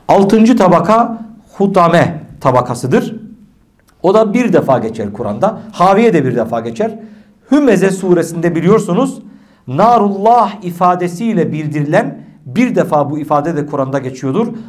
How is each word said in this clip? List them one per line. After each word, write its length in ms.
Altıncı 500
tabaka 600
hutame 640
tabakasıdır. 720
O 100
da 200
bir 200
defa 260
geçer 340
Kur'an'da. 460
Haviye 420
de 120
bir 100
defa 240
geçer. 400
Hümeze 400
suresinde 640
biliyorsunuz 640
narullah 960
ifadesiyle 880
bildirilen, 680
bir 300
defa 340
bu 100
ifade 360
de 100
Kur'an'da 340
geçiyordur, 480